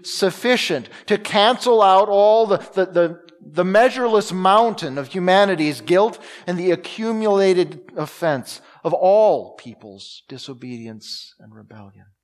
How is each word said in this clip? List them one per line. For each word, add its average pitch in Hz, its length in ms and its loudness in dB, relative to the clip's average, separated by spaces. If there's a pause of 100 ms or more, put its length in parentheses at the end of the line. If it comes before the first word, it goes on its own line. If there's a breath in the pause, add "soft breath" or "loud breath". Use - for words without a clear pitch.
sufficient 185 880 -4 (160 loud breath)
to 214 100 0
cancel 220 640 2
out 196 300 4
all 214 360 4
the, 196 120 0
the, - 260 -4
the, 170 360 -2 (200)
the 156 240 -4
measureless 226 680 0
mountain 185 640 0
of 135 100 -8
humanity's 180 720 0
guilt 190 420 0 (240 loud breath)
and 180 120 -6
the 180 140 0
accumulated 196 1080 -2 (160)
offense 151 640 -6 (220 soft breath)
of 165 100 -4
all 185 600 2
people's - 760 -20
disobedience 123 1120 -16
and 107 160 -20
rebellion. 104 500 -20 (200)